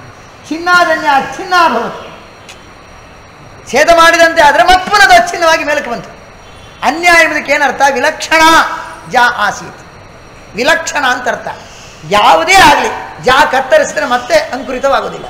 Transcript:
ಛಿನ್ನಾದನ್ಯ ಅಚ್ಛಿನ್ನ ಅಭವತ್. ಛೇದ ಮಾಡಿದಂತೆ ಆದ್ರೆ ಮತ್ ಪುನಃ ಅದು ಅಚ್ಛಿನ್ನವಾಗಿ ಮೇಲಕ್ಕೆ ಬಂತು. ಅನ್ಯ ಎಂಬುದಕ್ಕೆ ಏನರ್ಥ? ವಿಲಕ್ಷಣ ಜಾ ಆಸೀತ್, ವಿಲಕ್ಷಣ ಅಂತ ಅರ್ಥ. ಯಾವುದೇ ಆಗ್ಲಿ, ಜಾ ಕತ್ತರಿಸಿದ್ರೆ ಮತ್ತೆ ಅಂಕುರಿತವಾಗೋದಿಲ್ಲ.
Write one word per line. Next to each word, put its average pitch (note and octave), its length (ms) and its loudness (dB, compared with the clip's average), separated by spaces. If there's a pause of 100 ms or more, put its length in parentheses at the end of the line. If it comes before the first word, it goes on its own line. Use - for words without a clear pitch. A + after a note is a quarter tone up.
(480)
ಛಿನ್ನಾದನ್ಯ E4 600 0
ಅಚ್ಛಿನ್ನ D4 460 -2 (100)
ಅಭವತ್. A#3 440 -4 (1600)
ಛೇದ D4+ 200 2
ಮಾಡಿದಂತೆ E4 520 4
ಆದ್ರೆ D4 200 4
ಮತ್ F#4 280 2
ಪುನಃ G4+ 120 2
ಅದು F4+ 200 6
ಅಚ್ಛಿನ್ನವಾಗಿ E4 420 0
ಮೇಲಕ್ಕೆ C#4+ 260 -4
ಬಂತು. G3+ 280 -12 (640)
ಅನ್ಯ D#4+ 260 -2 (140)
ಎಂಬುದಕ್ಕೆ D4+ 300 -2
ಏನರ್ಥ? C#4+ 380 -2
ವಿಲಕ್ಷಣ D4+ 520 -2 (680)
ಜಾ A#3+ 260 2
ಆಸೀತ್, F#3 420 -6 (760)
ವಿಲಕ್ಷಣ D4+ 520 -2
ಅಂತ B3 220 -4
ಅರ್ಥ. G#3 200 -6 (600)
ಯಾವುದೇ D#4+ 440 2
ಆಗ್ಲಿ, D4+ 340 4 (360)
ಜಾ C4 200 2
ಕತ್ತರಿಸಿದ್ರೆ C#4+ 600 0
ಮತ್ತೆ B3 320 -2
ಅಂಕುರಿತವಾಗೋದಿಲ್ಲ. B3 920 -4